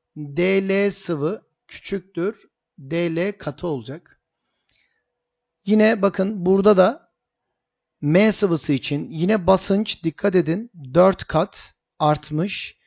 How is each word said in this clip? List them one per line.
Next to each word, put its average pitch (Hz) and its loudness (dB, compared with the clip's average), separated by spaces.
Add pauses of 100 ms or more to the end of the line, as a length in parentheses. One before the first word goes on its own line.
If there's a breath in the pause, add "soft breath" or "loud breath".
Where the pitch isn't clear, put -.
(160)
D 175 -2
L 196 0
sıvı 170 -4 (200)
küçüktür - -8 (280)
D 165 -4
L 196 -2
katı - -8
olacak. 135 -10 (1400)
Yine 214 4
bakın 196 -2
burada 196 4
da 202 2 (880)
M 185 4
sıvısı 165 0
için 143 -4
yine 175 -2
basınç 196 0
dikkat 175 -2
edin 180 0 (220)
dört 180 4
kat - -4 (240)
artmış. 151 -2